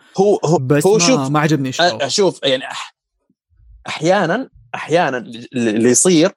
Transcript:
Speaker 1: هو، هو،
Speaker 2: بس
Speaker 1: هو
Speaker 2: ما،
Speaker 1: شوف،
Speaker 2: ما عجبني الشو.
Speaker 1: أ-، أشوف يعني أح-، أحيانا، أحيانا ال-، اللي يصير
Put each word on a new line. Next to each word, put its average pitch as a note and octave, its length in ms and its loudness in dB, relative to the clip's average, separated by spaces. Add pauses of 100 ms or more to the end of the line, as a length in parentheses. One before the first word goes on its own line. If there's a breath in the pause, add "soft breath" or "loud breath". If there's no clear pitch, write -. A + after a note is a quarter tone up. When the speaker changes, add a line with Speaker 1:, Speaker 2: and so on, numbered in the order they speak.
(160 soft breath)
Speaker 1:
هو، G3 280 2
هو، D#3 140 2
Speaker 2:
بس C#3+ 280 0
Speaker 1:
هو G3 60 4
Speaker 2:
ما، A3 60 4
Speaker 1:
شوف، C#3 320 0
Speaker 2:
ما D3 100 0
عجبني C#3+ 280 0
الشو. C3 140 -4
Speaker 1:
أ-، C#3 240 -2
أشوف E3+ 360 0
يعني C3+ 220 -2
أح-، - 300 -14 (960)
أحيانا، F#3 600 -2 (260)
أحيانا D3+ 440 -2
ال-، A#2+ 380 -12
اللي A#2 340 2
يصير E3+ 460 2